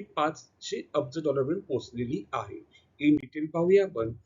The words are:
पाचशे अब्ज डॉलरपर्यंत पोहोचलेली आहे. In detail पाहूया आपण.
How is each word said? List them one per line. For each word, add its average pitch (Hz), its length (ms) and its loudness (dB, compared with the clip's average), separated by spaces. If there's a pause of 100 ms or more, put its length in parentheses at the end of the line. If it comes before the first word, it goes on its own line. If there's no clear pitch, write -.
(160)
पाचशे - 760 -4
अब्ज 151 300 -2
डॉलरपर्यंत 143 380 0
पोहोचलेली 120 720 -4
आहे. 110 320 -8 (420)
In 147 80 8
detail 151 360 -4
पाहूया 185 320 6
आपण. 120 300 -4 (120)